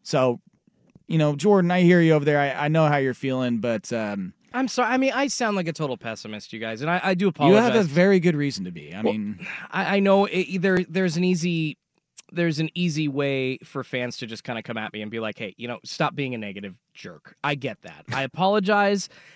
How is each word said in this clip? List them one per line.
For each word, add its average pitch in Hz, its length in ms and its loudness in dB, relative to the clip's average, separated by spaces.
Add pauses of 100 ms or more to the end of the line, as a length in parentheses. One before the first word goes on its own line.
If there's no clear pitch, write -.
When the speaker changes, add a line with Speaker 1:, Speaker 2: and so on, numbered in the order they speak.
Speaker 1:
So, 127 360 2 (680)
you 165 100 0
know, 147 180 2
Jordan, 180 360 4
I 180 100 2
hear 175 200 8
you 160 120 6
over 147 100 4
there. 147 160 4
I, 143 260 0
I - 20 0
know 156 180 4
how 147 120 4
you're 131 180 0
feeling, 127 420 -2
but, 110 340 -4
um, 104 420 -4 (200)
Speaker 2:
I'm 254 140 -2
sorry. 240 260 -2
I 262 40 2
mean, 262 140 2
I 262 140 -2
sound 220 300 -2
like 175 120 -2
a 165 60 -4
total 139 240 -4
pessimist, 107 560 -12
you 113 60 -10
guys, 113 240 -8
and 160 80 -2
I, 180 120 0
I 190 120 0
do 190 100 2
Speaker 1:
You 190 40 2
Speaker 2:
apologize. 175 340 6
Speaker 1:
have 226 120 2
a 214 80 4
very 180 360 4
good 165 160 2
reason 135 300 -4
to 90 60 -10
be. 76 220 -14
I 101 80 -10
Speaker 2:
Well, 110 120 0
Speaker 1:
mean, 104 260 -6 (320)
Speaker 2:
I, 190 260 -2
I - 20 4
know 196 260 6
it, 180 360 -2
there, 185 260 2
there's 170 300 -2
an 180 60 2
easy, 170 560 0 (520)
there's 165 280 0
an 160 160 -2
easy 160 320 0
way 135 560 -2
for 135 200 -10
fans 123 340 -6
to 120 100 -10
just 110 160 -14
kinda 117 180 -8
come 113 160 -10
at 107 160 -8
me 107 80 -10
and 104 80 -10
be 113 100 -8
like, 107 200 -6
"Hey, 104 180 -10
you 117 100 -12
know, 120 160 -10
stop - 300 -4
being 131 220 -6
a - 20 -8
negative 101 380 -12 (180)
jerk." - 500 -20
I 147 120 -2
get 123 260 -10
that. - 320 -20
I 135 80 -2
apologize. 202 880 0 (260)